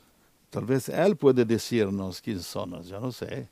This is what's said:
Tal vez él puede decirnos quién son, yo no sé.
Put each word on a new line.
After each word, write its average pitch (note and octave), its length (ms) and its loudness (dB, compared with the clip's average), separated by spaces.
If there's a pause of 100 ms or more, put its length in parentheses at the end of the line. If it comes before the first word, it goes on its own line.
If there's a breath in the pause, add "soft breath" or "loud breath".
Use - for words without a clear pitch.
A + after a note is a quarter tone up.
(500 soft breath)
Tal - 160 -6
vez B2+ 240 0
él E3+ 260 4
puede B2+ 300 6
decirnos G2+ 760 -2
quién G#2 200 -6
son, F2 420 -10
yo F#2+ 160 -12
no B2+ 120 -6
sé. - 400 -10